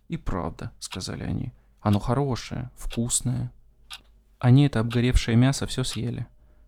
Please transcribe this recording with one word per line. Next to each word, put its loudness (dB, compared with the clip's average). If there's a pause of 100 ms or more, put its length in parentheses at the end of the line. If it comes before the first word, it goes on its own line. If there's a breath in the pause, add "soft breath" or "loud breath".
«И -6
правда», -6
сказали -10
они, -6 (320)
оно 4
хорошее, -4
вкусное. -4 (880)
Они 8
это 0
обгоревшее 2
мясо 4
все -4
съели. -6 (420)